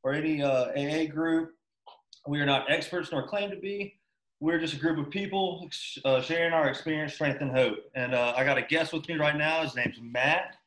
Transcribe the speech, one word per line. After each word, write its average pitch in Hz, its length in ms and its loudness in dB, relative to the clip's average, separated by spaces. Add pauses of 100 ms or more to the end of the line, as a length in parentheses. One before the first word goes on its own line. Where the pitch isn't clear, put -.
or 135 80 0
any, 151 320 0
uh, 131 320 2
A 147 280 0
A 151 40 -2
group. 160 440 0 (760)
We 143 140 0
are 139 40 2
not 135 240 2
experts 170 440 -2
nor 139 160 -2
claim 202 200 -2
to 196 60 -8
be. 202 420 -8 (440)
We're 160 180 2
just 156 140 -2
a 143 40 -8
group 156 200 2
of 143 120 -4
people, 185 600 -2 (340)
uh, 131 160 4
sharing 165 320 0
our 156 160 4
experience, 151 460 -2
strength, 139 260 0
and 135 120 -2
hope. 127 260 4 (180)
And, 123 180 -2
uh, 120 220 2
I 131 80 2
got 135 140 4
a 123 40 0
guest 160 300 0
with 156 160 -6
me 165 80 -4
right 151 220 2
now. 156 240 2
His 147 120 -4
name's 120 280 -2
Matt. 127 640 0